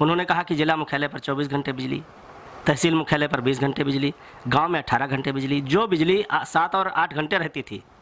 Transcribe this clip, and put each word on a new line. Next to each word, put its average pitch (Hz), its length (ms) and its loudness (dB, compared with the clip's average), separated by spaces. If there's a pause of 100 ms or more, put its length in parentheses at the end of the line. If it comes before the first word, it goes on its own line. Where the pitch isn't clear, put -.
उन्होंने 170 240 4
कहा 175 180 2
कि 170 120 -4
जिला 156 220 2
मुख्यालय 147 320 -2
पर 147 100 -10
चौबीस 139 300 -2
घंटे 139 240 -2
बिजली, 131 300 -6 (640)
तहसील 165 280 4
मुख्यालय 147 320 2
पर 139 140 -2
बीस 127 200 0
घंटे 139 240 0
बिजली, 139 300 0 (340)
गांव 143 200 4
में 160 140 0
अठारह 127 240 0
घंटे 135 260 -2
बिजली, 139 280 0
जो 165 260 2
बिजली 185 360 2
आ, 151 220 -2
सात 170 300 0
और 190 140 0
आठ 165 260 0
घंटे 156 240 -2
रहती 156 240 -4
थी 98 220 -12 (180)